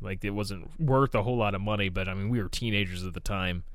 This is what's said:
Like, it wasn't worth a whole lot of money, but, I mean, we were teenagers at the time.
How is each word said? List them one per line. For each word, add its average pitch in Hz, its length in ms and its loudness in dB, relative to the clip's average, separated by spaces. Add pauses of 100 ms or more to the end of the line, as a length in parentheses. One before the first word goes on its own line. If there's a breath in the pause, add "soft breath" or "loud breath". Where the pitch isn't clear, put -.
Like, 98 220 -6
it 101 80 -2
wasn't 101 480 -6
worth 135 340 4
a 107 100 4
whole 123 140 0
lot 104 180 2
of 95 60 -2
money, 101 280 2
but, 92 180 0
I 95 60 -4
mean, 98 160 -2
we 120 120 2
were 92 80 -4
teenagers 101 560 0
at 90 80 -6
the 90 60 -8
time. 90 440 -2 (120)